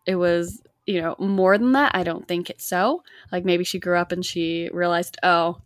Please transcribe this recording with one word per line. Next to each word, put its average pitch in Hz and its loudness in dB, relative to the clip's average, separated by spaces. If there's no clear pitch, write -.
it 190 0
was, 175 0
you 185 -2
know, 165 -6
more 196 4
than 247 4
that, 277 2
I 180 0
don't 170 -4
think 175 -4
it's - -14
so. 214 0
Like, 180 -6
maybe 180 2
she - -6
grew 175 0
up 175 -2
and 180 -6
she 165 -4
realized, 175 -2
"Oh, 170 2